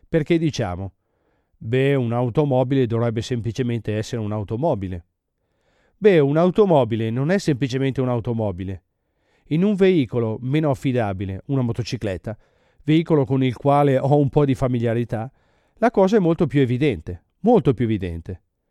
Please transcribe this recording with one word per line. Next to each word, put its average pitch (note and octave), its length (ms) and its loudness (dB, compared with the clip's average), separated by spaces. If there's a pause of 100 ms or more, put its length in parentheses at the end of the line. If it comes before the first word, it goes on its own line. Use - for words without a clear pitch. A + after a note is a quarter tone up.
perché E3 280 0
diciamo: G2 580 -4 (600)
"Beh, C3 400 0
un'automobile B2+ 920 0
dovrebbe A2+ 340 -2
semplicemente A#2 760 -4
essere A2 260 -6
un'automobile." G#2 840 -4 (920)
Beh, F#3+ 240 4
un'automobile C#3+ 920 2
non C3+ 180 -2
è F#3+ 80 2
semplicemente C3+ 640 -2
un'automobile. G#2+ 840 -4 (640)
In D#3+ 140 0
un G#3 120 2
veicolo B2 640 2
meno C#3+ 300 0
affidabile, G2+ 760 -4
una C3+ 160 -2
motocicletta, A2 760 -4 (460)
veicolo D#3 400 2
con C3 200 0
il B2+ 120 0
quale C#3 440 2
ho C3+ 180 2
un D3 120 2
po' D3+ 140 2
di C3+ 120 0
familiarità, A#2 760 -2 (440)
la A#3 160 0
cosa G3 260 4
è - 20 4
molto E3 280 0
più C3 120 0
evidente, A#2+ 640 -2 (160)
molto F#3+ 320 4
più A#2 120 0
evidente. F#2 560 -6 (300)